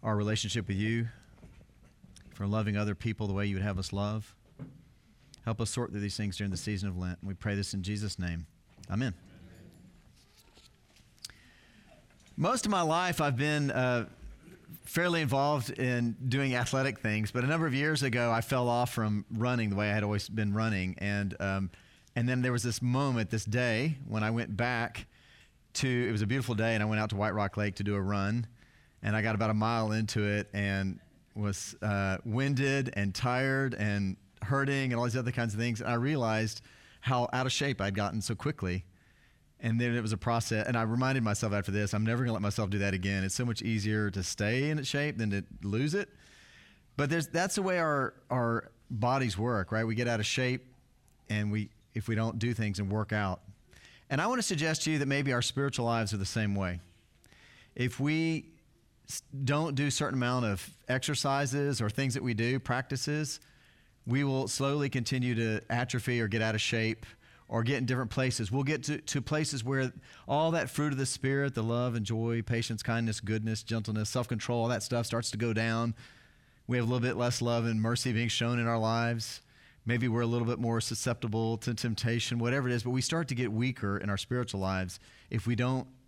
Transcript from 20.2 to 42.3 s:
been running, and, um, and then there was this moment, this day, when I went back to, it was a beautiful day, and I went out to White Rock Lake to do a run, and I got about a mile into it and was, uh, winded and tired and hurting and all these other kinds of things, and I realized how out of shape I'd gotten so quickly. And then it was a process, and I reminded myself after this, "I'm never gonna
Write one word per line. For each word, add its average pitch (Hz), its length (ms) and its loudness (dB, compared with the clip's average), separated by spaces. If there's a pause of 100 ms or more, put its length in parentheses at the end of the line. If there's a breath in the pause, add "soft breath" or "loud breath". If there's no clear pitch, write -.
been 104 260 0
running, 95 440 0
and, 101 420 0
um, 98 300 0 (460 loud breath)
and 120 120 2
then 127 140 2
there 127 100 2
was 120 120 0
this 117 180 -2
moment, 123 480 2
this 110 160 -2
day, 123 520 2 (100)
when 107 140 -2
I 110 100 2
went 113 260 -2
back 120 480 -2 (720 loud breath)
to, 123 340 2
it - 20 0
was 107 100 2
a 110 40 2
beautiful 120 300 0
day, 113 180 2
and 107 100 2
I - 20 2
went 107 140 0
out 107 120 0
to 104 40 -2
White 101 180 0
Rock 101 220 -2
Lake 104 200 0
to 101 80 -4
do 101 120 0
a 101 60 0
run, 101 460 0 (540 soft breath)
and 104 140 0
I 110 60 0
got 110 140 0
about 107 140 2
a 107 40 2
mile 110 400 2
into 110 300 0
it 104 280 0
and 98 480 0 (360)
was, 104 460 -4
uh, 98 440 0
winded 135 680 0
and 98 220 0
tired 135 600 0
and 101 420 0 (240)
hurting 135 500 0
and 120 40 0
all 120 100 2
these 117 120 0
other 123 140 -2
kinds 117 220 -2
of 107 60 -4
things, 117 200 0
and - 100 -4
I 120 60 0
realized 117 640 0 (400 loud breath)
how 123 300 2
out 127 140 0
of 131 80 0
shape 139 260 0
I'd 98 160 0
gotten 104 260 0
so 110 140 -4
quickly. 90 500 -2 (800 soft breath)
And 117 160 2
then 120 140 2
it 120 80 0
was 107 100 -2
a 110 60 -2
process, 117 480 0
and 120 100 0
I 117 60 2
reminded 123 420 2
myself 107 300 0
after 101 180 -2
this, 104 220 0
"I'm 107 100 2
never 120 200 2
gonna 120 100 0